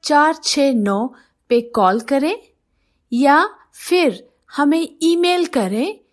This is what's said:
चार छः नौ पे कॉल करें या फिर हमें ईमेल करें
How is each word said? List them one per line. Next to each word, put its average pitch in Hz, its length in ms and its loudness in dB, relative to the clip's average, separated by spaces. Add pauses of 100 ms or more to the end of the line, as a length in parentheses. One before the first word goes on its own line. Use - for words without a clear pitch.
चार 302 400 2
छः 277 320 0
नौ 202 320 -2 (420)
पे 240 120 2 (140)
कॉल 202 280 2
करें 277 320 -2 (760)
या 277 320 4 (360)
फिर 320 440 -2 (280)
हमें 294 360 0 (160)
ईमेल 349 420 0
करें 240 540 -4 (140)